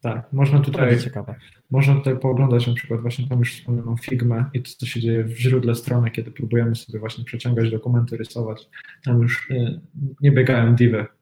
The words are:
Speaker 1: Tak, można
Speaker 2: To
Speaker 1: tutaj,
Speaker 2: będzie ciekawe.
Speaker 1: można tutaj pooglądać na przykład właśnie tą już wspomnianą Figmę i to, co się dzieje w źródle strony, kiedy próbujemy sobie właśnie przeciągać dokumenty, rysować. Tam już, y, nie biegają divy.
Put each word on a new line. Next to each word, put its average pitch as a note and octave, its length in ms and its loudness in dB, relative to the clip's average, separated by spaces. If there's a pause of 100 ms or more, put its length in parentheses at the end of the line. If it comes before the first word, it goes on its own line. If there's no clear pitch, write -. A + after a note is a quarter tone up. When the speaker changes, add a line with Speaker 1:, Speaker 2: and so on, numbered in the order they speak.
Speaker 1:
Tak, A#2 320 -6
można C#3 260 4
Speaker 2:
To - 60 4
Speaker 1:
tutaj, C3 240 0
Speaker 2:
będzie A#2+ 160 4
ciekawe. G#2 300 -10 (360)
Speaker 1:
można C#3 240 4
tutaj C#3 240 0
pooglądać B2 480 2
na A#2+ 80 0
przykład A2+ 260 -6
właśnie A#2+ 280 -6
tą B2+ 100 0
już A#2+ 220 0
wspomnianą A#2 360 -4
Figmę A#2+ 480 -2 (100)
i A#2+ 80 -2
to, - 160 -14
co A#2+ 80 -8
się A#2 140 -6
dzieje A2+ 240 0
w A2+ 60 -6
źródle B2 440 0
strony, A#2+ 360 -2
kiedy A2+ 200 -8
próbujemy A#2 440 0
sobie A2+ 240 -10
właśnie A2 260 -10
przeciągać A#2+ 460 -2
dokumenty, A#2 460 0
rysować. A2+ 520 -10 (360)
Tam A#2+ 180 2
już, - 280 -2
y, B2 300 -2 (400)
nie C#3+ 120 6
biegają B2 420 4
divy. A#2 320 4 (160)